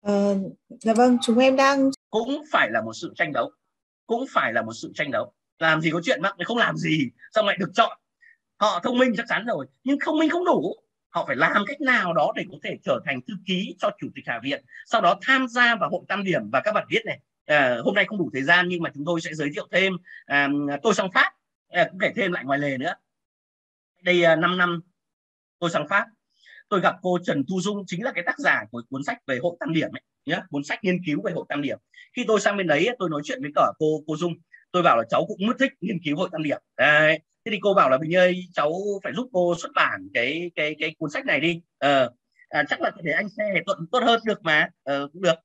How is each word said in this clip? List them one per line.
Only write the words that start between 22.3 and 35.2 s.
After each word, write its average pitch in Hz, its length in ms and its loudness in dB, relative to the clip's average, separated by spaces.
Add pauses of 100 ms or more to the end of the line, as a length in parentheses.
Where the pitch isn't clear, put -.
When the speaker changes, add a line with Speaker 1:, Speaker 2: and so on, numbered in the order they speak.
Speaker 2:
lại 127 140 -6
ngoài 139 140 0
lề 143 180 -2
nữa. 156 160 -4 (1080)
Đây, 180 220 4
à, 165 120 6
năm 175 220 0
năm 175 240 0 (800)
tôi 170 100 0
sang 147 180 -2
Pháp, 208 180 2 (640)
tôi 190 120 2
gặp 185 200 4
cô 180 220 0
Trần 147 260 0
Thu 185 120 -2
Dung, 202 260 -4
chính 180 160 -6
là 254 80 -2
cái 175 140 -6
tác 269 140 -4
giả 139 320 0
của 120 180 -10
cuốn 135 140 -8
sách 131 140 -6 (100)
về 123 140 -2
hội 170 180 -2
Tam 165 140 -4
Điểm 156 220 0
ấy, - 60 -14 (240)
nhá, 170 240 -4
cuốn 143 140 -6
sách - 200 -6
nghiên 180 220 2
cứu 147 200 -2
về 185 60 -4
hội 151 180 -8
Tam 143 120 -4
Điểm. 127 160 -4 (380)
Khi 247 120 -4
tôi 214 120 4
sang 202 180 0
bên 185 100 -2
đấy, 156 220 2 (100)
tôi 180 100 -2
nói 147 160 -4
chuyện 131 160 -8
với 147 140 -8
cả 160 240 4
cô, 156 280 0
cô 156 100 -4
Dung, 170 160 -2 (380)
tôi 175 120 0
bảo 139 140 6
là 113 120 0
cháu 143 180 2